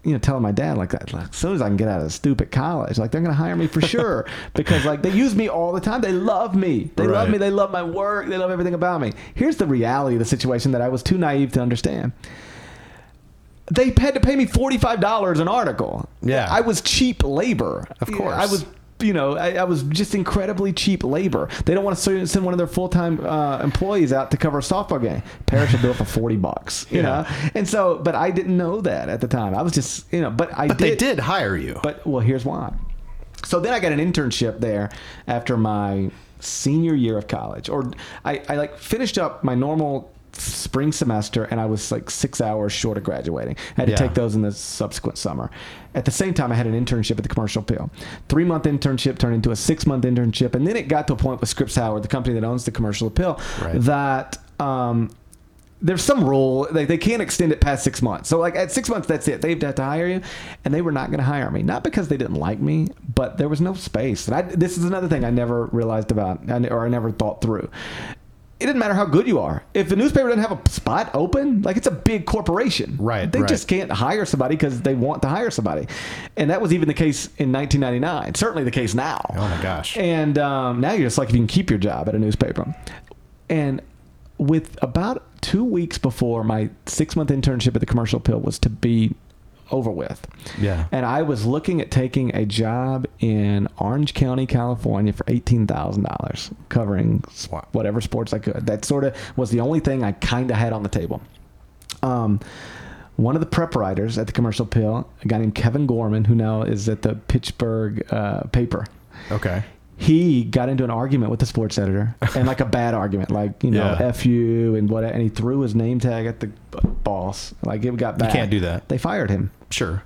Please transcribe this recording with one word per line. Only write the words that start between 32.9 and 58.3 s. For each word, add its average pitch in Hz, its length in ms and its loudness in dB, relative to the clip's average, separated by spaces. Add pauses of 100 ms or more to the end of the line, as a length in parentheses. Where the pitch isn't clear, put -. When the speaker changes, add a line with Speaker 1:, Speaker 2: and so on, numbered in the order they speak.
Speaker 1:
So 175 140 0
then 233 140 0
I 233 60 0
got 175 120 0
an 147 80 0
internship 127 600 0
there 104 300 0 (380)
after 120 300 -2
my 101 540 0 (280)
senior 160 540 0
year 113 240 2
of 104 100 -6
college. - 400 -8
Or 135 240 -4 (320)
I, 143 240 -4
I, 147 100 -4
like, 147 200 -4
finished - 400 -2
up - 260 -4
my 127 120 0
normal 143 560 -2 (260)
spring - 540 -2
semester, 110 540 -2
and 113 160 -4
I 110 40 -2
was, 110 280 -2
like, - 160 -6
six - 320 -2
hours 107 320 0
short 107 240 -2
of 87 80 -6
graduating. 65 500 -4 (220)
I 131 40 0
had 127 40 2
to 107 60 6
Speaker 2:
Yeah. 104 60 2
Speaker 1:
take - 180 0
those 113 200 2
in 110 60 2
the 104 100 0
subsequent - 640 -6
summer. 69 320 -6 (440)
At 131 100 -2
the - 80 2
same 190 220 -2
time, 127 180 0
I 113 40 2
had 117 120 2
an 110 60 0
internship 120 380 0
at 104 120 2
the - 60 0
Commercial 110 320 -2
Appeal. - 280 -4 (380)
Three-month 160 360 2
internship 135 540 0
turned 120 180 2
into 117 160 2
a 110 40 0
six-month 135 480 0
internship, 123 500 2
and 135 140 2
then 220 80 0
it 139 140 -4
got 151 180 2
to 151 60 0
a - 20 0
point 127 240 -2
with 113 100 -2
Scripps - 260 -4
Howard, 107 280 0
the 110 60 -8
company 123 280 0
that 110 80 0
owns 120 200 -2
the 117 60 0
Commercial 110 360 -2
Appeal, 165 320 0 (240)
Speaker 2:
Right. 85 200 0
Speaker 1:
that, 139 540 0 (220)
um, 123 500 0 (720)
there's 175 220 2
some 262 220 4
rule. 135 440 4
They, 156 140 2
they 165 140 2
can't 220 240 2
extend 160 320 2
it - 80 0
past 139 240 2
six - 160 -2
months. 107 260 -2
So, 165 100 2